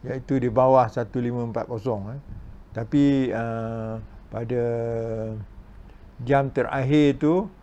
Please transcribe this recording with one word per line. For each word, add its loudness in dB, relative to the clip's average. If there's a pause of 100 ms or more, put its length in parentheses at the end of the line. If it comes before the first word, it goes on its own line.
Iaitu -2
di 0
bawah 6
satu -4
lima -2
empat -6
kosong, -4
eh. -12 (520)
Tapi, 2
uh, -6 (320)
pada -4 (1600)
jam 4
terakhir 2
tu 4 (180)